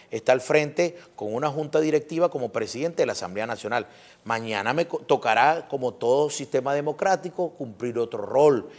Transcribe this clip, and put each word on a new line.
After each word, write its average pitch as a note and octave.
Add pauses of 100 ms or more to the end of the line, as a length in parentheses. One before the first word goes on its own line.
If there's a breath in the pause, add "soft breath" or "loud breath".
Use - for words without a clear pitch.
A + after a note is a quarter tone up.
está A2+
al C3
frente D3+ (180 loud breath)
con G#2+
una C#3+
junta D3+
directiva D#3
como B2
presidente C3+
de C3+
la A2
Asamblea G2
Nacional. A2+ (360 soft breath)
Mañana A2+
me E3
co-, D#3
tocará, C3
como B2+
todo C#3
sistema C3+
democrático, F3
cumplir A#2+
otro A#2
rol B2